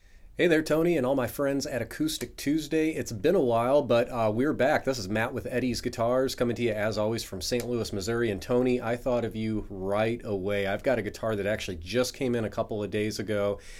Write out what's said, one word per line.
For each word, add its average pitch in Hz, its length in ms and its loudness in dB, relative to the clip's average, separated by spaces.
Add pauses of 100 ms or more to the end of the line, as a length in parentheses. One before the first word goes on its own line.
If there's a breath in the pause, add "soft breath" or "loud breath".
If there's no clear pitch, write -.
(360 soft breath)
Hey 170 120 4
there, 156 140 4
Tony, 165 340 2
and 123 100 2
all 135 80 2
my 123 140 2
friends 139 360 0
at 131 160 -4
Acoustic 151 560 -4
Tuesday. 156 540 0
It's 127 220 -4
been 143 240 2
a 180 40 4
while, 123 420 4
but, 120 280 4
uh, 113 240 2
we're 139 180 2
back. 123 320 2
This 123 140 0
is 92 100 -6
Matt 113 240 0
with 110 140 -6
Eddie's 123 340 -2
Guitars, 123 540 0
coming 120 220 0
to 120 60 -4
you, 113 100 2
as 104 260 -2
always, 113 240 0
from 95 180 -10
Saint 120 280 -2
Louis, 113 240 -2
Missouri. 110 380 0
And 95 120 -4
Tony, 123 400 2
I 117 140 -2
thought 123 280 0
of 110 120 -6
you 110 340 -2
right 104 540 0
away. 101 420 0
I've 98 160 -2
got 123 160 2
a 107 40 0
guitar 110 340 -4
that 98 100 -2
actually 104 300 -2
just 98 380 -2
came 123 200 -2
in 117 100 0
a 101 60 -4
couple 110 320 -4
of 95 80 -4
days 107 300 -2
ago, 101 400 0 (200 loud breath)